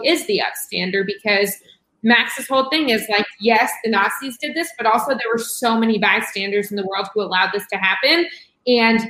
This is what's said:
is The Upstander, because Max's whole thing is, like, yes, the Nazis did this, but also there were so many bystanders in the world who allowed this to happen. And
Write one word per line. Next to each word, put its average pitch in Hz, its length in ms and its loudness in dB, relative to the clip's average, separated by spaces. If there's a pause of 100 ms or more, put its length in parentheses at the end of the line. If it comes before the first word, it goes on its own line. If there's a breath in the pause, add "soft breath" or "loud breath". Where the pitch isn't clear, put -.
is 302 220 2
The 185 160 0
Upstander, 185 640 -4
because 202 440 0 (520 soft breath)
Max's 240 440 2
whole 262 220 0
thing 302 220 0
is, 220 180 0
like, 208 160 0 (160)
yes, 226 320 2 (100)
the 226 80 -2
Nazis 220 460 -2
did 294 180 -8
this, 330 220 -4
but 226 100 -2
also 240 260 2
there 226 200 -4
were 226 60 0
so 226 400 -2
many 226 200 2
bystanders 202 720 0
in 202 60 -6
the 196 100 -4
world 196 280 -4
who 208 80 -2
allowed 185 320 0
this 202 140 -4
to 202 80 -4
happen. 254 500 2 (400 loud breath)
And 226 440 4